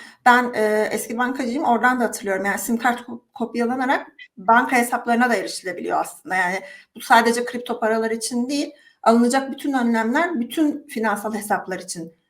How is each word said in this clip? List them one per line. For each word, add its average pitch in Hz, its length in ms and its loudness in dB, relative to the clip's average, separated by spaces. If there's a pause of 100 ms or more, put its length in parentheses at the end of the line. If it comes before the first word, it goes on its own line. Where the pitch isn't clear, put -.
(260)
ben, 247 280 4
e, 214 380 2
eski 220 260 -6
bankacıyım, 254 460 -2
oradan 240 360 4
da 240 40 0
hatırlıyorum. 196 420 -2
Yani 196 140 -2
sim 233 180 -2
kart 240 240 0
ko-, 233 200 -14 (120)
kopyalanarak 247 720 -2 (300)
banka 240 400 4
hesaplarına 240 520 2
da 226 60 2
erişilebiliyor 170 680 -4
aslında. 170 340 -6
Yani 185 240 0 (360)
bu 233 60 -16
sadece 240 440 4
kripto 240 340 -6
paralar 220 320 0
için 240 380 -4
değil, 285 220 -2 (320)
alınacak 240 480 4
bütün 285 220 -4
önlemler 240 680 0
bütün 294 480 -2
finansal 214 460 -2
hesaplar 190 460 -4
için 165 340 -12 (160)